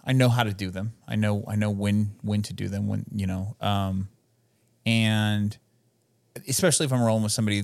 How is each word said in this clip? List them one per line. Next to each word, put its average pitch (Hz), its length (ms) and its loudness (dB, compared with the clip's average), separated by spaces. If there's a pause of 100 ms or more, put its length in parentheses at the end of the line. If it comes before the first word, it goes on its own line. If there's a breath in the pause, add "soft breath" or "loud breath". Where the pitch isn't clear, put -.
I 131 80 0
know 127 160 6
how 120 140 4
to 107 100 0
do 95 180 -6
them. 98 220 -6 (160)
I 113 80 -2
know, 104 320 0
I 104 80 -4
know 104 140 0
when, 101 420 0 (100)
when 104 200 0
to - 100 -6
do 98 160 -6
them, 101 180 -4
when, 101 180 -4 (100)
you 101 120 -2
know, 95 340 -6
um, 98 480 -2 (760)
and 107 720 2 (920)
especially 147 380 2
if 131 60 0
I'm 123 100 2
rolling 110 200 4
with 104 100 0
somebody, 104 320 0